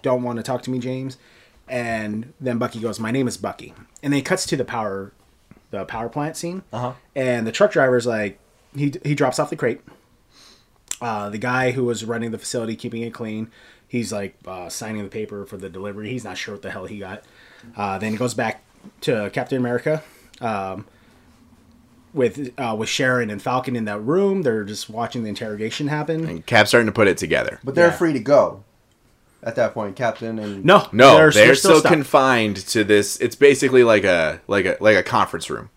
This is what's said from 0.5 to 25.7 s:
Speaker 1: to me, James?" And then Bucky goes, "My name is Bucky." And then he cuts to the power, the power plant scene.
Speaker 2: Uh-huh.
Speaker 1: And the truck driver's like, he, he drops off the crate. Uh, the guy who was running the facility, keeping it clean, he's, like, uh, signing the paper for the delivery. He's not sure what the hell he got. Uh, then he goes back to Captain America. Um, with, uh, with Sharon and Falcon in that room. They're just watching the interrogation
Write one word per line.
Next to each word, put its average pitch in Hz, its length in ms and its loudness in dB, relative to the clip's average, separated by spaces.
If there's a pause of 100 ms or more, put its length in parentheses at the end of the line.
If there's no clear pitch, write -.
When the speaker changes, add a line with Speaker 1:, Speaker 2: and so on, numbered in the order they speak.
Speaker 1:
to 131 80 -10
me, 127 80 -4
James?" 131 380 -8 (520)
And 113 720 -6
then 123 180 -4
Bucky 120 220 -4
goes, 107 200 -6
"My 110 100 -4
name 131 180 0
is - 80 -8
Bucky." - 380 -10 (280)
And 143 100 -2
then 143 60 2
he 135 40 -2
cuts 180 240 -2
to 160 100 -4
the 127 80 -2
power, 101 480 -8 (580)
the 98 140 -8
power 117 240 -8
plant 151 280 -8
scene. 180 260 -10 (100)
Speaker 2:
Uh-huh. 123 200 -6 (240)
Speaker 1:
And 123 300 0
the 110 60 -6
truck - 200 2
driver's 127 340 4
like, 107 320 -4 (380)
he, 143 160 -2 (100)
he 143 120 0
drops 139 240 0
off 160 100 -2
the 160 80 -6
crate. 123 240 -4 (1200)
Uh, 104 300 -6
the 107 80 -8
guy 127 320 0
who 123 140 -2
was 113 200 -4
running 117 280 -6
the 113 60 -10
facility, 113 380 -6
keeping 113 260 -10
it 117 120 -10
clean, 110 360 -10 (380)
he's, 110 240 -6
like, 101 220 -8 (120)
uh, 90 220 -14
signing 107 360 -10
the 95 40 -12
paper 104 380 -10
for 104 100 -16
the 92 140 -12
delivery. 101 400 -12
He's 127 140 -8
not 95 120 -14
sure - 180 -12
what 101 80 -16
the 95 80 -12
hell 92 140 -12
he 104 140 -14
got. 98 260 -14 (520)
Uh, 101 220 -4
then 107 140 -4
he 107 60 -6
goes 120 160 -2
back 113 280 -4 (400)
to 107 300 -2
Captain 135 260 -4
America. 151 440 -2 (400)
Um, 98 440 -6 (1300)
with, 127 440 -4
uh, 113 200 -4
with 110 100 -6
Sharon 123 400 0
and 104 140 -10
Falcon 127 340 -4
in 113 80 -4
that 104 160 -6
room. 190 420 0
They're 110 220 0
just 104 240 -12
watching 113 360 -6
the 107 40 -6
interrogation 110 600 -6